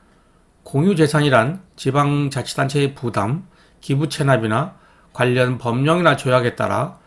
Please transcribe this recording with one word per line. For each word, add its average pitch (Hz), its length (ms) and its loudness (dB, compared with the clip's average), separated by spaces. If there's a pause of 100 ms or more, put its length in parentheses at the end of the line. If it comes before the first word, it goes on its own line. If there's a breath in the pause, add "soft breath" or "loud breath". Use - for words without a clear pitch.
(640 soft breath)
공유재산이란 147 1000 2 (140)
지방자치단체의 139 1160 -2
부담, 117 520 -4 (340 soft breath)
기부 143 280 -2
체납이나 131 680 0 (360 soft breath)
관련 127 460 0
법령이나 143 580 0
조약에 127 380 0
따라 110 520 -4